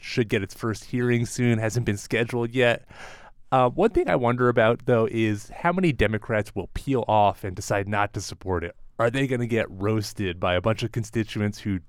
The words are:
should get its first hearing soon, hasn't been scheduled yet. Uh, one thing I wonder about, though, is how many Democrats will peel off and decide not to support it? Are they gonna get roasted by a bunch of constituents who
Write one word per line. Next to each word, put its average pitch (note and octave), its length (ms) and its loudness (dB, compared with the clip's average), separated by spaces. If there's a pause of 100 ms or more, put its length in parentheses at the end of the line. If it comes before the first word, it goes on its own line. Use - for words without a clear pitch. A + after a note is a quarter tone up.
should A#2 300 -2
get A2 120 0
its G2 120 -8
first A2+ 300 -6
hearing A#2+ 420 0
soon, A#2+ 320 2
hasn't A2 260 0
been G#2 140 -2
scheduled A#2 560 -2
yet. A#2+ 320 2 (640)
Uh, B2+ 160 4
one E3+ 220 2
thing F4 180 0
I - 80 2
wonder B2 320 2
about, A#2 380 4
though, A2+ 240 4
is A2 400 -2
how - 220 -2
many F3+ 200 2
Democrats G#2+ 600 0
will F#2+ 180 -6
peel C3 340 -2
off G#2 380 4
and F#2+ 100 -6
decide G2+ 320 -2
not G2+ 280 -2
to G#2+ 80 -6
support F2+ 420 -4
it? E2+ 100 -8 (240)
Are A#2 120 2
they C3+ 160 0
gonna B2 200 -2
get A2+ 220 0
roasted G2+ 720 -2
by F#2 160 0
a F2+ 60 2
bunch A2 240 -2
of A2+ 80 -6
constituents G#2+ 640 -4
who F#2+ 300 -2